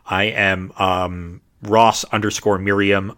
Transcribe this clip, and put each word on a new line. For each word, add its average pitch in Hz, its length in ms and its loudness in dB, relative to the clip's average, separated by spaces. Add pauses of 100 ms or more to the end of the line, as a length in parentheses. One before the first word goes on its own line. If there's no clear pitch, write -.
I 95 200 0
am, 95 520 0
um, 90 640 -2 (240)
Ross 110 420 4
underscore 104 520 -2
Miriam 98 600 0